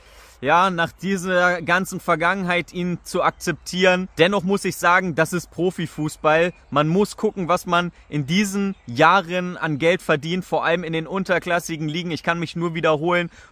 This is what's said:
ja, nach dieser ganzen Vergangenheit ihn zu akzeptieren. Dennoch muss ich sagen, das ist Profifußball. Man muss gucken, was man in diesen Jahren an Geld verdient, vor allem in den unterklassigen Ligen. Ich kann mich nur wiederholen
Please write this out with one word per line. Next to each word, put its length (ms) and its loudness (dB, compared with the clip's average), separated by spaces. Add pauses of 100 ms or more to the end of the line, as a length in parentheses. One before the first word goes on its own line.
(400)
ja, 300 4
nach 200 -2
dieser 720 0
ganzen 380 -2
Vergangenheit 720 -2
ihn 320 -4
zu 180 -2
akzeptieren. 840 0 (100)
Dennoch 240 4
muss 220 -2
ich 120 -2
sagen, 380 2
das 180 0
ist 200 -6
Profifußball. 1000 0 (160)
Man 200 0
muss 280 0
gucken, 300 -2
was 180 0
man 280 0 (160)
in 180 -4
diesen 480 0 (120)
Jahren 720 2
an 220 -4
Geld 240 2
verdient, 420 -2
vor 200 -2
allem 180 0
in 100 -8
den 140 -4
unterklassigen 800 -2
Ligen. 220 -6
Ich 140 -6
kann 160 -2
mich 160 -8
nur 180 -4
wiederholen 560 0 (220)